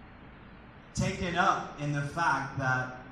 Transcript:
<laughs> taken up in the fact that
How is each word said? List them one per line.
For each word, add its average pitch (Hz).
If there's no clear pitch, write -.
<laughs> -
taken 185
up -
in 147
the 143
fact 143
that 131